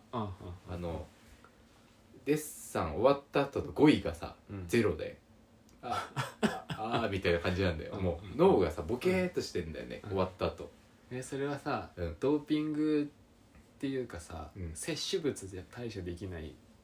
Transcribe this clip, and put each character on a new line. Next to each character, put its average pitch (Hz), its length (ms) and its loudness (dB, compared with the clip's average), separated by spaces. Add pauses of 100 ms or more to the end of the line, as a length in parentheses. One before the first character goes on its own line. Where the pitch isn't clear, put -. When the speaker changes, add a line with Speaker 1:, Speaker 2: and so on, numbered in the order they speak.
(120)
Speaker 1:
あ 107 200 -4 (100)
あ、 98 40 -12
あ 90 80 -10 (160)
あ。 92 60 -8
Speaker 2:
あ - 20 -6
の、 80 300 -6 (1160)
デ 147 100 4
ッ - 20 4
サ - 480 -6
ン 80 120 -4
終 101 60 4
わ 139 100 10
っ 143 80 -4 (100)
た 143 100 2
後 - 220 -2
の - 80 -8
語 147 180 10
彙 117 120 8
が 80 120 -2
さ、 - 220 -10 (140)
Speaker 1:
う - 40 -10
ん。 92 140 -8
Speaker 2:
ゼ 110 160 4
ロ 92 120 2
で、 - 220 -8 (640)
あ、 - 260 -4 (340)
あ、 - 280 0
あ 113 380 -2
ー - 20 -6
み 98 100 0
た 92 120 4
い - 20 6
な 85 60 2
感 92 160 0
じ 95 80 2
な 92 80 4
ん 80 80 -4
だ - 80 -8
よ。 - 80 -8
Speaker 1:
う - 40 -6
ん、 92 40 -2
Speaker 2:
も 82 180 0
う、 - 40 -12
Speaker 1:
う - 40 -12
ん、 - 40 -10
う - 20 -8
ん。 - 20 -8
Speaker 2:
脳 165 220 8
が 87 100 4
さ、 78 140 -4
ボ 107 140 -2
ケ 185 120 0 (160)
ー 175 40 0
っ - 40 -10
と 127 80 -2
し - 100 -6
て 90 100 -2
ん 80 120 -8
だ 65 60 -10
よ - 80 -10
ね、 - 160 -10
Speaker 1:
う - 40 -14
ん。 - 40 -8
Speaker 2:
終 95 80 0
わ 92 60 2
っ 92 120 -2
た 92 80 -2
後。 - 260 -6 (380)
Speaker 1:
え、 127 140 -6
そ - 120 -8
れ 139 120 -2
は 143 100 -4
さ、 117 380 -4
Speaker 2:
う 90 100 -4
ん。 80 140 -4
Speaker 1:
ド 147 180 4
ー - 40 -6
ピ 151 200 0
ン 156 120 -2
グ 147 380 2
っ - 680 -20
て 143 80 -2
い 135 140 -2
う 120 60 -6
か - 120 -10
さ、 82 360 -12
Speaker 2:
う 101 40 -10
ん。 85 160 -6
Speaker 1:
摂 160 420 -4
取 170 60 -4
物 120 240 -2
じ 92 120 -10
ゃ 90 120 -10
対 120 200 -8
処 101 100 -8
で 87 120 -6
き 95 140 -8
な 90 120 -8
い 78 140 -10 (300)